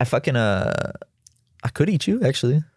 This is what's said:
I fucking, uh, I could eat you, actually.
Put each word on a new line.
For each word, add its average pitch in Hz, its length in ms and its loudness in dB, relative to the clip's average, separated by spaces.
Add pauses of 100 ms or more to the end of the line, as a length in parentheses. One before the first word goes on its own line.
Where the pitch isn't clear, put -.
I 127 40 0
fucking, 131 300 0
uh, 104 580 0 (720)
I 117 60 -4
could 160 220 0
eat 165 160 0
you, 214 180 2
actually. 139 380 2 (140)